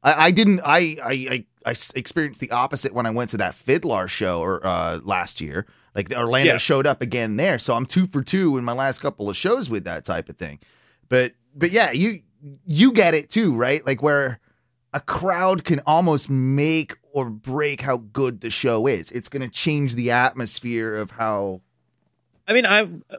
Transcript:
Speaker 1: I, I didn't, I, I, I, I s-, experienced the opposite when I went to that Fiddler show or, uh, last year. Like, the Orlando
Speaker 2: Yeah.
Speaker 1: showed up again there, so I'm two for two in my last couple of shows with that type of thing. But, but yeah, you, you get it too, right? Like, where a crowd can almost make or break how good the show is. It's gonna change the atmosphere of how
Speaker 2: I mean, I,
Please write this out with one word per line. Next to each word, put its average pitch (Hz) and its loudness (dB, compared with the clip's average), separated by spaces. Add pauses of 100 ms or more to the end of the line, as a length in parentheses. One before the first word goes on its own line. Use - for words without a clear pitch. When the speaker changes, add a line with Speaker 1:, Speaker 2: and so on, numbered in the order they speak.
Speaker 1:
I, 151 2
I 180 4
didn't, 196 4
I, 156 2
I, 123 -4
I, 127 -6 (220)
I 117 -2
s-, - -6
experienced 139 -4
the 123 -8
opposite 127 -2
when 117 -2
I 110 -2
went 117 -2
to 113 -4
that 92 -4
Fiddler 131 0
show 92 -2
or, 90 -2
uh, 85 -2
last 92 -4
year. 80 -8 (300)
Like, 101 -4
the 123 -6
Orlando 131 4
Speaker 2:
Yeah. - 0
Speaker 1:
showed 143 2
up 135 0
again 113 -4
there, 147 0
so 120 -2
I'm 123 -2
two 185 2
for 139 -2
two 170 2
in 123 -4
my 120 -4
last 135 -2
couple 107 -4
of 98 -4
shows 214 0
with 107 -4
that 82 -8
type 80 -4
of - -16
thing. 73 -12 (480)
But, 127 2 (200)
but 170 -2
yeah, 208 4
you, 180 0 (420)
you 190 6
get 190 6
it 147 0
too, 190 2
right? 131 0
Like, 131 -2
where 139 0 (540)
a 139 -4
crowd 185 0
can 156 2
almost 156 4
make 139 0 (180)
or 131 -2
break 131 -4
how 131 0
good 117 -4
the 117 -6
show 113 0
is. 101 -2
It's 120 -8
gonna 131 -8
change 143 -2
the 120 6
atmosphere 120 0
of 107 -4
how 101 -2 (840)
Speaker 2:
I 208 0
mean, 240 4
I, 202 4 (300)